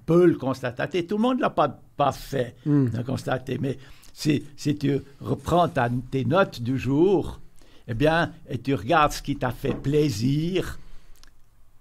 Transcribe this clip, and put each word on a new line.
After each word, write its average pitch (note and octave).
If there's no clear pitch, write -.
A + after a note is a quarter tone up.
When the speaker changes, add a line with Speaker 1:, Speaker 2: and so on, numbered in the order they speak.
Speaker 1:
peut F3
le E3
constater. C3+
Tout G#3
le G#3+
monde B3
l'a A3+
pas, -
pas C3+
fait, B2
Speaker 2:
Hmm. C#3+
Speaker 1:
de A#2
constater, B2+
mais C3+
si, D3+
si D3
tu C#3+
reprends D#3
ta, B2
tes C3+
notes C#3+
du B2+
jour, D3
eh A2+
bien, D3+
et B2+
tu C3+
regardes D3
ce -
qui C#3+
t'a B2
fait C3+
plaisir, D3